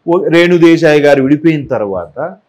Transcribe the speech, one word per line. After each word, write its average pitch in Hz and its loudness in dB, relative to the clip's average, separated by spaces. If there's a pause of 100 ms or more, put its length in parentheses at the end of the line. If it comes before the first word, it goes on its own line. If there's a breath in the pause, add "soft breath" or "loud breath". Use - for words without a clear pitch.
ఓ, 175 -2
రేణు 175 2
దేశాయ్ 160 2
గారు 143 2
విడిపోయిన 147 -2
తర్వాత, 107 -8 (120)